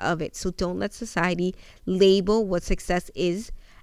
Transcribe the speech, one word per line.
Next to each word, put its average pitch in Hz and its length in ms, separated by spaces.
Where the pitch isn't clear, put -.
of 165 200
it. - 160
So 185 140
don't 180 280
let 202 140
society 180 640
label 196 600
what 175 160
success - 520
is 175 360